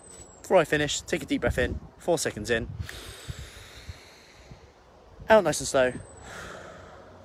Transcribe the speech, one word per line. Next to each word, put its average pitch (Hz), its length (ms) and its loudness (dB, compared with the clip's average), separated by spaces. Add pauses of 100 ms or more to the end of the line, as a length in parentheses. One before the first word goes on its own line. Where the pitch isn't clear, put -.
(420)
Before 202 140 4
I 165 80 8
finish, 147 380 0
take 165 200 -2
a 143 40 -8
deep 262 160 -2
breath 120 160 0
in, 120 200 0 (200)
four 165 200 2
seconds 107 320 -4
in. 117 180 0 (2500)
Out 220 160 10
nice 151 160 0
and 131 80 -4
slow. 127 240 4 (1300)